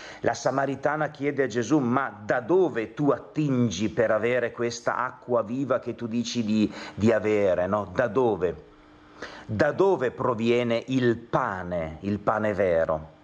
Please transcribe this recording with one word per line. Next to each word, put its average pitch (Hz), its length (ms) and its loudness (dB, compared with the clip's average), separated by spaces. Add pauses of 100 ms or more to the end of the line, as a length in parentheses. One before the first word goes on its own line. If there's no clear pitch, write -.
(200)
La 117 140 0
Samaritana 139 760 -2
chiede 139 360 -2
a - 20 2
Gesù: 120 320 0
"Ma 123 440 0
da 127 180 0
dove 120 520 0
tu 147 160 0
attingi 123 800 0
per 110 220 2
avere 117 420 2
questa 120 460 -4
acqua 120 440 -2
viva 123 360 -2
che 117 160 -6
tu 117 120 -6
dici 117 380 -2
di, 107 260 2 (240)
di 107 160 4
avere, 101 560 2
no? 101 280 -2
Da 123 120 2
dove? 101 580 0 (800)
Da 117 260 2
dove 151 380 2
proviene 117 800 0
il 123 280 2
pane, 90 840 -4
il 101 180 -2
pane 107 340 0
vero?" 82 600 0 (120)